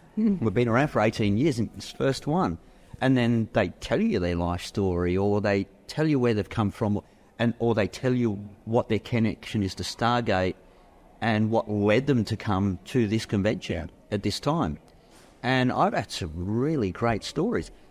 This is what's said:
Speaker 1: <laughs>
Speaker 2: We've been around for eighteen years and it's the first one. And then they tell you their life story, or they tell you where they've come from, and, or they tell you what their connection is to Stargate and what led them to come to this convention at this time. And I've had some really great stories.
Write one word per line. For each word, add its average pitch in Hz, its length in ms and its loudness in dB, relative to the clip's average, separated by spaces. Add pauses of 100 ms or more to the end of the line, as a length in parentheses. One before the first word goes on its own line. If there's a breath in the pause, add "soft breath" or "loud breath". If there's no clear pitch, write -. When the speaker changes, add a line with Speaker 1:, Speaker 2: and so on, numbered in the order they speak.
Speaker 1:
<laughs> - 100 -14
Speaker 2:
We've 196 360 0
been 120 140 2
around 127 220 2
for 117 120 0
eighteen 107 360 2
years 135 220 0
and 107 180 -2
it's - 140 -14
the - 60 -18
first 135 300 -2
one. 147 300 0 (440 loud breath)
And 131 160 4
then 117 360 2
they 101 160 2
tell - 320 -2
you 214 180 0
their 87 160 0
life 87 280 -2
story, 90 540 0
or 101 240 2
they 101 260 0 (200)
tell 156 180 -2
you 147 140 2
where 120 140 2
they've 104 160 -2
come 107 200 0
from, 104 300 -2 (400 soft breath)
and, 117 180 2
or 117 160 2
they 101 140 2
tell 127 260 -2
you 117 200 0 (320)
what 113 240 0
their 107 100 2
connection 110 640 -2
is 95 120 -2
to - 80 -8
Stargate 110 720 0 (680 soft breath)
and 110 280 2
what 110 220 0
led 107 360 4
them 123 180 2
to 110 100 -2
come 98 500 0
to 120 220 2
this 110 180 0
convention 95 640 -2 (220)
at 104 120 -2
this 104 180 -2
time. 139 360 -2 (640 soft breath)
And 127 300 2
I've 160 220 0
had - 180 -4
some 85 240 -6
really 110 560 -2
great 113 320 -2
stories. 156 480 -4 (200 soft breath)